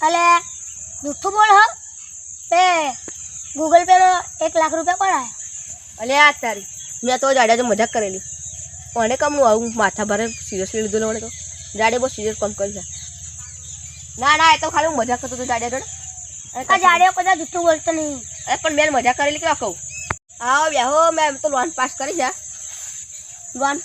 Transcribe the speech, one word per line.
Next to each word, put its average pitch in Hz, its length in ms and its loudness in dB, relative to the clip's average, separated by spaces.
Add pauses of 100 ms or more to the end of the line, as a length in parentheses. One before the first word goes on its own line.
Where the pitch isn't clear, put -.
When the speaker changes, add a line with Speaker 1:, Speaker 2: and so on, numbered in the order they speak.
Speaker 1:
અલે, 339 160 2 (800)
જુઠ્ઠું 294 340 -4
બોલ 427 200 6
હો. 427 80 10 (840)
તે 349 120 6 (920)
Google 320 320 6
Pay-માં 370 340 6 (220)
એક 320 160 -2
લાખ 311 160 2
રૂપિયા 359 240 -2
કોણ 381 120 2
આયા? 247 220 -4 (640)
Speaker 2:
અલે, 247 200 -2
આ 294 220 6
તારી. 208 260 -6 (360)
મેં 240 160 0
તો 269 180 2
જાડે 226 200 6
તો 247 140 0
મજાક 208 240 2
કરેલી. 190 280 -4 (720)
કોને 233 240 0
કામ 294 200 0
હું 254 120 6
આવું 226 320 2
માથા 208 300 0
ભારે 208 140 0 (220)
સિરિયસલી 196 380 -4
લીધું 214 160 -2
ને 220 100 0
મને 220 140 -6
તો? 226 40 -14 (500)
જાડે 226 220 2
બહુ 254 140 0
સિરિયસ 214 260 -4
કામ 208 120 -2
કર્યું 202 240 -6
છે. 175 60 -12 (1400)
ના, 285 160 6
ના, 320 180 6
એ 302 80 0
તો 320 100 -2
ખાલી 311 180 2
હું 277 100 -2
મજાક 247 200 -2
કરતો 254 140 -10
હતો 247 160 -8
જાડે 233 220 -2
જોડે. 349 140 -6 (680)
અરે 262 80 -8
Speaker 1:
આ - 40 -8
Speaker 2:
કશું 370 180 4
Speaker 1:
જાડે 349 200 6 (120)
બધા 359 220 2
જુઠ્ઠું 339 280 -4
બોલતો 320 240 2
નહીં. 302 280 -4 (280)
Speaker 2:
અરે 269 140 0
પણ 320 180 0
મેં 302 180 2
મજાક 247 200 2
કરેલી 294 280 0
કેવા 302 160 0
કહું? 196 140 -4 (720)
આવો 285 180 4 (100)
બેહો, 277 240 4 (120)
મેં 320 180 2
એમ 269 120 -4
તો 302 80 0
લોન 269 280 0
પાસ 254 220 -2
કરી 311 220 -4
છે. 254 80 0 (1300)
લોન 277 260 0